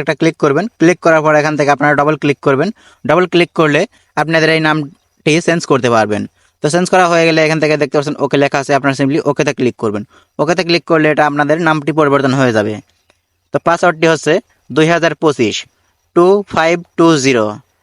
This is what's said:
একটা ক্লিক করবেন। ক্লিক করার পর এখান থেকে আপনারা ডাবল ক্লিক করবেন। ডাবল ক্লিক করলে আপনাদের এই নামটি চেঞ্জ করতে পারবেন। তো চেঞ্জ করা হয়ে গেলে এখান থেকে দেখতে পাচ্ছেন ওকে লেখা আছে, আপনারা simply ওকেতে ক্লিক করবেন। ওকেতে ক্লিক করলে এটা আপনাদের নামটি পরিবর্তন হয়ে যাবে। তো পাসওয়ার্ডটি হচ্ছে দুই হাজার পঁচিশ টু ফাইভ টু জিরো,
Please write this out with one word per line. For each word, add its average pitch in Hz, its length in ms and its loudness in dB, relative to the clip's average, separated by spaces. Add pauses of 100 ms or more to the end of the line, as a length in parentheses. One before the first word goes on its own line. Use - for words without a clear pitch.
একটা 151 180 -4
ক্লিক 160 220 0
করবেন। 151 220 0 (160)
ক্লিক 170 240 2
করার 160 200 4
পর 156 160 2
এখান 156 180 -2
থেকে 139 160 0
আপনারা 147 240 0
ডাবল 151 240 0
ক্লিক 143 240 -2
করবেন। 143 220 0 (400)
ডাবল 170 240 2
ক্লিক 175 180 0 (100)
করলে 151 200 2 (360)
আপনাদের 160 400 0
এই 156 120 -2
নামটি 151 640 -4 (140)
চেঞ্জ 170 140 0 (100)
করতে 123 240 0
পারবেন। 104 280 0 (400)
তো 151 100 0
চেঞ্জ 175 200 0
করা 185 200 4
হয়ে 165 160 2
গেলে 160 180 2
এখান 160 160 0
থেকে 151 200 2
দেখতে 147 160 -2
পাচ্ছেন 143 260 -4
ওকে 139 180 -2
লেখা 143 200 0
আছে, 143 160 -4
আপনারা 135 220 -2
simply 139 180 0 (120)
ওকেতে 143 280 -2
ক্লিক 120 240 -2
করবেন। 104 200 -4 (400)
ওকেতে 175 260 -2
ক্লিক 170 220 0
করলে 156 220 2
এটা 147 180 2
আপনাদের 143 260 0 (120)
নামটি 156 300 -2
পরিবর্তন 139 420 2
হয়ে 127 160 2
যাবে। 107 160 -2 (800)
তো - 40 -2 (100)
পাসওয়ার্ডটি 165 460 0
হচ্ছে 151 220 0 (420)
দুই 156 180 4
হাজার 160 180 0 (100)
পঁচিশ 127 340 0 (600)
টু 175 100 4 (280)
ফাইভ 165 220 0 (220)
টু 165 80 4 (180)
জিরো, 120 200 2 (380)